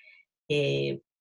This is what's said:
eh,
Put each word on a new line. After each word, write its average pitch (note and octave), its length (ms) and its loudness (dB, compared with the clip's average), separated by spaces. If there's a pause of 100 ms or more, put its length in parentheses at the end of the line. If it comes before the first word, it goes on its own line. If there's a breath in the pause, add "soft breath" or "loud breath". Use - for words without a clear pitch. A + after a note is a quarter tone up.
(480 soft breath)
eh, C#3 540 0 (200)